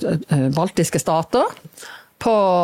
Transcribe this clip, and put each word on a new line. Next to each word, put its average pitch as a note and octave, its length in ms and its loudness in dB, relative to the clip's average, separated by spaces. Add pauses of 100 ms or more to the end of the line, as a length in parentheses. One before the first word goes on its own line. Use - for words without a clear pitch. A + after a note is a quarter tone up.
(300)
eh, C3+ 260 2
baltiske E3 440 0
stater E3 460 0 (760)
på - 140 0 (300)